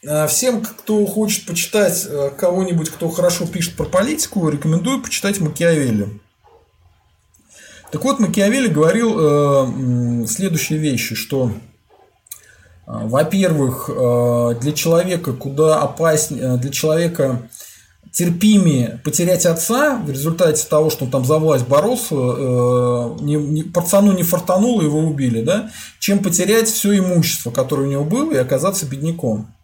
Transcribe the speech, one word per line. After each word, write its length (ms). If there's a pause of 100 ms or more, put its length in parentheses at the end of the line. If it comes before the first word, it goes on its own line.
А, 220
всем, 340
к-, 140
кто 300
хочет 380
почитать, 640
э, 300
кого-нибудь, 500
кто 200
хорошо 380
пишет 280
про 100
политику, 640
рекомендую 540
почитать 380
Макиавелли. 800 (1700)
Так 140
вот, 160
Макиавелли 480
говорил, 500
э, 40 (420)
м, 640
следующие 500
вещи, 380
что, 340
э, 840 (500)
во-первых, 1040
э, 680
для 120
человека 600
куда 480
опаснее, 760
э, 40
для 120
человека 800 (640)
терпимее 920
потерять 420
отца 500
в 140
результате 580
того, 220
что 160
он 40
там 140
за 140
власть 280
боролся, 480
э, 1040
не, 160
не, 260
пацану 500
не 100
фартануло, 600
его 160
убили, 440
да, 280 (280)
чем 200
потерять 500
все 280
имущество, 540
которое 380
у 20
него 140
было, 280
и 40
оказаться 480
бедняком. 800